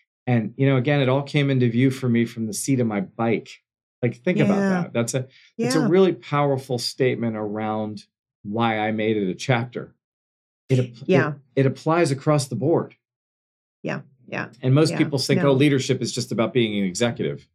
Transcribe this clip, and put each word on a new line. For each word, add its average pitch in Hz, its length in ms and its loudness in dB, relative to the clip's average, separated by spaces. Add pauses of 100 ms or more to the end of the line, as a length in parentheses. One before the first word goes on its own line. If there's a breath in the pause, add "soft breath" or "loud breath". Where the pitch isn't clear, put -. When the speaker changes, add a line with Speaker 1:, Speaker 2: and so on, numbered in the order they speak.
(280 soft breath)
Speaker 1:
And, 117 300 0
you 135 100 4
know, 139 80 4
again, 143 240 2
it 131 80 2
all 135 160 0
came 143 260 0
into 127 200 2
view 123 200 4
for 127 200 -2
me 117 160 2
from 113 220 -8
the 104 60 -8
seat 127 280 -2
of 117 60 0
my 104 120 -2
bike. 107 640 -4 (400)
Like, 123 140 -2
think - 240 -2
about 202 200 2
Speaker 2:
Yeah. 196 100 2
Speaker 1:
that. 180 240 -2
That's 117 200 -2
a, 127 140 -4 (300 soft breath)
it's 240 180 -2
a - 40 4
Speaker 2:
Yeah. - 100 2
Speaker 1:
really 185 240 4
powerful 139 640 -2
statement 120 580 -2
around 107 680 -4 (380)
why 110 360 0
I 110 140 -2
made 107 240 0
it 101 100 0
a 90 80 -4
chapter. 117 580 -4 (760)
It 127 100 4
ap-, - 260 -6
Speaker 2:
Yeah. 160 280 2 (200)
Speaker 1:
it, 135 120 2
it - 0 -
applies 156 440 0
across 139 380 0
the - 80 -8
board. 127 400 -2 (880)
Speaker 2:
Yeah. - 200 -6 (220)
Yeah. - 260 -10 (100)
Speaker 1:
And 131 120 2
most 151 180 4
Speaker 2:
Yeah. 156 80 -6
Speaker 1:
people 151 200 -2
think, 135 220 0
Speaker 2:
No. 139 80 4
Speaker 1:
"Oh, - 20 4
leadership 139 500 2
is 113 120 -4
just - 180 -6
about 110 220 -2
being 107 260 0
an 98 60 0
executive." 90 680 -4